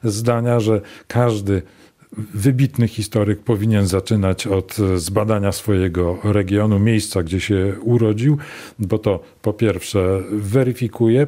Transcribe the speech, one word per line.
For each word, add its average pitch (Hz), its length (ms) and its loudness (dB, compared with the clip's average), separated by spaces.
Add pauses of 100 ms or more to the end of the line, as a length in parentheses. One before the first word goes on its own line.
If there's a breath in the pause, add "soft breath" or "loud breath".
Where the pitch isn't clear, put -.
zdania, 117 560 0
że 107 200 2 (280 loud breath)
każdy 104 540 0 (720 soft breath)
wybitny 123 540 2
historyk 104 520 -2
powinien 104 460 2
zaczynać 95 600 0
od, 98 320 -2
e, 95 200 2
zbadania 101 540 -2
swojego 90 720 0
regionu, 104 540 2
miejsca, 104 440 2
gdzie 87 180 -2
się 98 400 0
urodził, 117 580 2 (400 loud breath)
bo 107 200 -2
to 98 220 0 (220 loud breath)
po 107 100 -2
pierwsze 95 800 0
weryfikuje 117 960 2